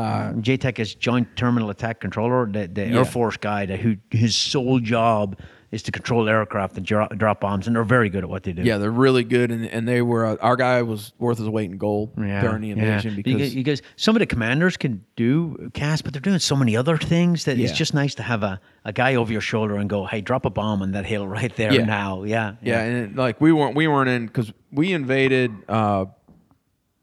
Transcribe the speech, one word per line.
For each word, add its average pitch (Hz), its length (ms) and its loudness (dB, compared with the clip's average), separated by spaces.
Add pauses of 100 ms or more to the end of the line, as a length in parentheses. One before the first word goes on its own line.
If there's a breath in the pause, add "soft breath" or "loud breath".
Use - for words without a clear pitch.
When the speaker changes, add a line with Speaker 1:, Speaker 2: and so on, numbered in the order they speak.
Speaker 1:
Uh, 107 340 -2
Speaker 2:
J 113 240 0
tac 127 220 -2
is 107 140 -4
Joint 120 420 0
Terminal 120 360 2
Attack 113 280 -6
Controller, 117 460 0
the, 101 260 -4
the 101 120 -4
Air - 100 -2
Speaker 1:
Yeah. 135 120 4
Speaker 2:
Force 117 320 -2
guy 104 280 -4
that 95 140 -6
who, 110 160 0 (160)
his 113 240 2
sole 131 440 0
job 113 560 2 (360 loud breath)
is 107 120 -8
to - 80 -4
control 117 360 0
aircraft 107 500 0
and 92 100 -8
dro-, 107 280 2
drop 104 260 2
bombs, 98 260 -2
and 117 80 0
they're 113 80 2
very 113 260 4
good 92 140 -2
at 85 60 -8
what 95 120 -6
they 95 100 -6
do. 87 120 -4
Speaker 1:
Yeah, 110 160 2
they're 104 100 0
really 127 340 4
good, 120 280 2
and, 117 140 -4
and 113 220 -4
they 123 140 2
were, 117 240 2
uh, 107 160 0
our 120 140 4
guy 127 260 2
was 110 380 -6
worth 120 180 0
his 110 100 -4
weight 107 220 -2
in 95 80 -10
gold 104 400 -2
Speaker 2:
Yeah, 101 240 -2
Speaker 1:
during 110 200 0
the 107 80 -8
Speaker 2:
yeah. 104 40 -8
Speaker 1:
invasion 107 380 0
Speaker 2:
You 101 120 -6
Speaker 1:
because 127 180 0
Speaker 2:
guys, 127 140 -2
you 131 60 -2
guys, 139 200 -2 (140 loud breath)
some 220 200 2
of 233 40 4
the 190 60 2
commanders 131 520 0
can 113 260 -4 (120)
do 135 600 0
cas, 147 260 -2
but - 120 -8
they're 139 100 -8
doing 196 160 2
so - 160 0
many 123 200 4
other 143 220 2
things 170 480 2
that 127 140 0
it's 110 140 2
Speaker 1:
Yeah. - 40 -6
Speaker 2:
just 160 160 0
nice 143 220 0
to 117 80 -8
have 113 180 -2
a, 95 180 -4 (240 soft breath)
a 110 80 -6
guy 127 220 2
over 117 180 0
your 107 100 -2
shoulder 107 340 -2
and 101 120 -2
go, 98 200 -2
"Hey, 110 140 -4
drop 123 240 -2
a 135 40 0
bomb 104 320 -2
on 95 120 -4
that 98 120 -4
hill 101 220 -4
right 104 280 -4
there 110 160 0
Speaker 1:
Yeah. 123 140 4
Speaker 2:
now." 101 380 -2
Yeah, 107 300 -2 (100)
Speaker 1:
Yeah, 117 140 0
Speaker 2:
yeah. 113 140 -2
Speaker 1:
and, 113 240 -6
like, 127 240 -2
we 156 120 6
weren't, 143 240 2
we 160 120 2
weren't 139 220 2
in, 120 180 0
'cause 104 240 -4 (200)
we 160 200 2
invaded, 131 600 2 (160)
uh, 104 380 2 (960)